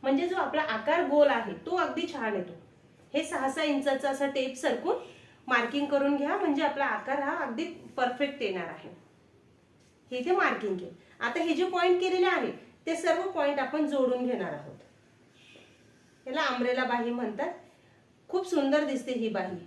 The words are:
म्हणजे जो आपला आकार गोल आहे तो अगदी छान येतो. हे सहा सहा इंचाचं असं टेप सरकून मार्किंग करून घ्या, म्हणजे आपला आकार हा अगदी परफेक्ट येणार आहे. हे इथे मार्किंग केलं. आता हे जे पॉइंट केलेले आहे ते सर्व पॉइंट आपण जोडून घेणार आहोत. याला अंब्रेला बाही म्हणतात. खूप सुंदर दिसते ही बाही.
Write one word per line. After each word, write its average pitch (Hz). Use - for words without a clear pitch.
म्हणजे 277
जो 359
आपला 247
आकार 285
गोल 285
आहे 220
तो 339
अगदी 339
छान 220
येतो. 180
हे 302
सहा 269
सहा 302
इंचाचं 277
असं 277
टेप 262
सरकून 311
मार्किंग 254
करून 285
घ्या, 294
म्हणजे 311
आपला 277
आकार 262
हा 285
अगदी 277
परफेक्ट 262
येणार 185
आहे. -
हे 254
इथे 262
मार्किंग 214
केलं. -
आता 240
हे 330
जे 339
पॉइंट 359
केलेले 370
आहे 302
ते 320
सर्व 330
पॉइंट 294
आपण 294
जोडून 254
घेणार 196
आहोत. 143
याला 285
अंब्रेला 247
बाही 233
म्हणतात. 240
खूप 370
सुंदर 294
दिसते 269
ही 226
बाही. 190